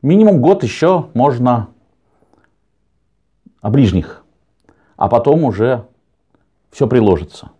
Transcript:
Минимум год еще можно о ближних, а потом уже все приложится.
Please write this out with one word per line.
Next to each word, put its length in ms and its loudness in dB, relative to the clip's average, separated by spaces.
Минимум 380 2
год 220 2
еще 520 -2
можно 540 -2
о 100 -6
ближних, 520 0
а 120 -2
потом 360 0
уже 420 -4
все 160 -4
приложится. 720 -2